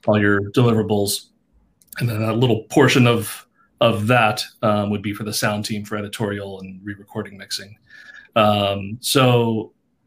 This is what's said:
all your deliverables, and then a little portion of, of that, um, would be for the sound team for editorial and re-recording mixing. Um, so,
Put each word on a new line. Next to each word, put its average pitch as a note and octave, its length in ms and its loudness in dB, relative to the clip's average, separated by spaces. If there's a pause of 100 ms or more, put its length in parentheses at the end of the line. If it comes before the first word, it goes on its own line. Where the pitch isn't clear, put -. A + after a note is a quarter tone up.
all G#2 140 2
your G2+ 300 2
deliverables, G#2+ 760 0 (720)
and A#2+ 100 -2
then G#2+ 140 -4
a A2 100 -2
little A2+ 320 2
portion C3 420 4
of, A2+ 400 -2 (340)
of G#2+ 280 2
that, A2+ 360 2 (180)
um, G#2 280 0
would G2+ 120 -4
be G#2 100 -6
for G2+ 100 -8
the G#2 100 -8
sound G#2 320 -4
team G#2 200 -6
for G#2+ 120 -8
editorial G2+ 640 -8
and F#2+ 220 -18
re-recording G2+ 560 -12
mixing. G2 380 -14 (580)
Um, G2+ 680 0
so, A#2+ 720 0 (340)